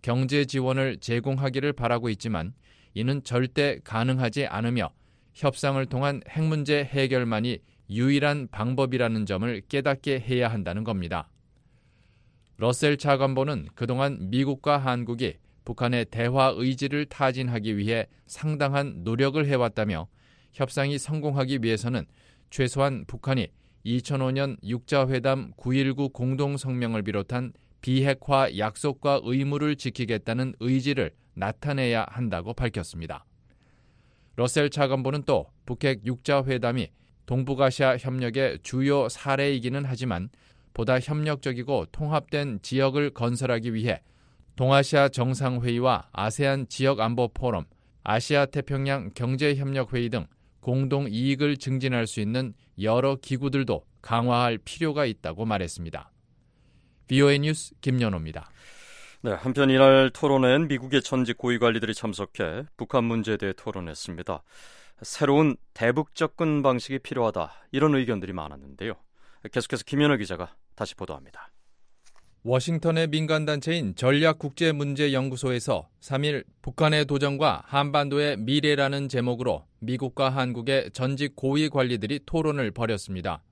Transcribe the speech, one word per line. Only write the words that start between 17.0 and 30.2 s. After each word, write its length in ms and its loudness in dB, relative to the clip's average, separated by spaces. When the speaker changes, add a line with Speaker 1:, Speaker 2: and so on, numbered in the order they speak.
Speaker 1:
타진하기 720 -2
위해 300 0
상당한 760 -2
노력을 420 2
해왔다며 640 0
협상이 440 -2
성공하기 680 -2
위해서는 420 0
최소한 580 0
북한이 420 -2
이천오 480 -2
년 320 -2
육자회담 960 0
구일구 540 0
공동성명을 920 -2
비롯한 480 -4
비핵화 680 2
약속과 680 0
의무를 500 0
지키겠다는 840 -4